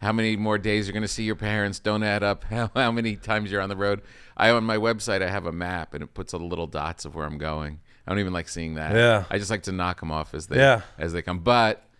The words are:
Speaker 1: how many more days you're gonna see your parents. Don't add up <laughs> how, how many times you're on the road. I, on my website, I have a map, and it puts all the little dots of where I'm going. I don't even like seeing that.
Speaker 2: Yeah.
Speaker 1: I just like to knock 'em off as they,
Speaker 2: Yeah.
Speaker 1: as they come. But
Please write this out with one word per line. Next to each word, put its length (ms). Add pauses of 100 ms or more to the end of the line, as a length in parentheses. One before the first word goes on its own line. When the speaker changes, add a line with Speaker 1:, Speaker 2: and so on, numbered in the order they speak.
Speaker 1:
how 100
many 240
more 220
days 280
you're 60
gonna 160
see 160
your 120
parents. 420
Don't 240
add 200
up 220
<laughs> 0
how, 300
how 180
many 240
times 340
you're 120
on 80
the 60
road. 260 (340)
I, 140
on 140
my 120
website, 460
I 80
have 160
a 60
map, 420
and 80
it 100
puts 220
all 60
the 60
little 200
dots 400
of 80
where 100
I'm 140
going. 420 (260)
I 40
don't 80
even 160
like 120
seeing 280
that. 200
Speaker 2:
Yeah. 360
Speaker 1:
I 80
just 120
like 120
to 100
knock 300
'em 100
off 220
as 140
they, 100
Speaker 2:
Yeah. 240 (160)
Speaker 1:
as 160
they 80
come. 160
But 440 (180)